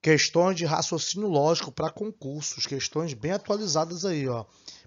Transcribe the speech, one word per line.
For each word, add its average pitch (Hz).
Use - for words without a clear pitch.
Questões 170
de 165
raciocínio 165
lógico 160
pra 156
concursos, -
questões 147
bem 143
atualizadas 180
aí, 156
ó. 117